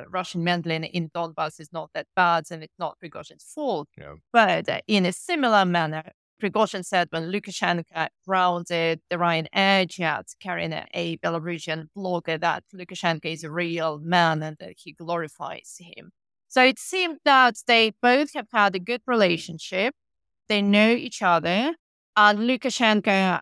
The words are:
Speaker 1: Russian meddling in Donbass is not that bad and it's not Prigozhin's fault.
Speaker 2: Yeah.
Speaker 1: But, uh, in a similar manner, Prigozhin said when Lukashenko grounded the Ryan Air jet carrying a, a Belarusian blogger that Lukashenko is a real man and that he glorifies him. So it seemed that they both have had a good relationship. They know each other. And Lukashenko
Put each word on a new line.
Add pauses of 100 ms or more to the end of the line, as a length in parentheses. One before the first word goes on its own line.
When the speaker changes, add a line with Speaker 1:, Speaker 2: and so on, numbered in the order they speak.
Speaker 1:
Russian
meddling
in
Donbass
is
not
that
bad
and
it's
not
Prigozhin's
fault.
Speaker 2:
Yeah. (160)
Speaker 1:
But,
uh,
in
a
similar
manner, (380)
Prigozhin
said
when
Lukashenko (180)
grounded (100)
the
Ryan
Air
jet (160)
carrying
a,
a
Belarusian (100)
blogger
that (120)
Lukashenko
is
a
real
man
and
that
he
glorifies
him. (380)
So
it
seemed
that
they
both
have
had
a
good
relationship. (540)
They
know
each
other. (400)
And
Lukashenko